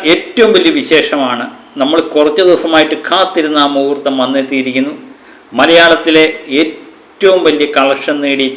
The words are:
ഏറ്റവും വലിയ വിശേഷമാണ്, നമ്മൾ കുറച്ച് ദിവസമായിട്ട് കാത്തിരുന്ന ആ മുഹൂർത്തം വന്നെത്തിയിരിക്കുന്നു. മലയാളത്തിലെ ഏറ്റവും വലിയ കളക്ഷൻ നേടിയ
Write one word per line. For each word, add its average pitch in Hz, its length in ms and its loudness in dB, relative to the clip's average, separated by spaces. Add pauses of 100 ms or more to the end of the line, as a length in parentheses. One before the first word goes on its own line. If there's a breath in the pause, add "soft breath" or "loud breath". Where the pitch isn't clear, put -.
(140)
ഏറ്റവും 214 420 2
വലിയ 165 160 2
വിശേഷമാണ്, 135 760 -2 (320)
നമ്മൾ 147 220 0 (160)
കുറച്ച് 151 340 2
ദിവസമായിട്ട് 156 480 2 (120)
കാത്തിരുന്ന 165 500 -2
ആ 143 160 2
മുഹൂർത്തം 139 420 -2
വന്നെത്തിയിരിക്കുന്നു. 131 760 -4 (600 loud breath)
മലയാളത്തിലെ 160 720 4 (360)
ഏറ്റവും - 840 -2
വലിയ 147 200 0 (100)
കളക്ഷൻ 139 440 -2
നേടിയ 135 360 -2